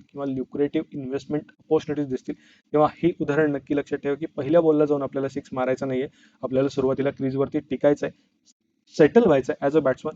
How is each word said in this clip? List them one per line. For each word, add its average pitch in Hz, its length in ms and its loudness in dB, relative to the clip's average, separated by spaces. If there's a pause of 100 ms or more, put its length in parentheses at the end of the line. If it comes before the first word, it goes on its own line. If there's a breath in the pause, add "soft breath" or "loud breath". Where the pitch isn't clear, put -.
(120)
किंवा 143 140 -10
लुक्रेटिव्ह 143 720 -4
इन्व्हेस्टमेंट 139 460 -6 (160)
ऑपॉर्च्युनिटीज 147 500 -4
दिसतील, - 260 -8 (380 soft breath)
तेव्हा 151 160 4 (140)
हे 170 160 2
उदाहरण 147 320 0
नक्की 143 260 -4
लक्षात 143 200 -4
ठेवा 143 180 -2
की 151 100 -8
पहिल्या 156 360 0
बॉलला 151 240 4
जाऊन 143 160 0
आपल्याला 135 260 -4
सिक्स 135 260 -10
मारायचा 131 320 -2
नाहीये, 131 220 -2 (340 soft breath)
आपल्याला 131 280 0
सुरुवातीला 135 400 0
क्रीजवरती 135 500 -2
टिकायचं 143 480 0
आहे, - 120 -12 (800)
सेटल 156 280 6
व्हायचं 143 280 2
आहे 139 160 -2
as 147 80 0
a 147 60 4
batsman 143 320 -2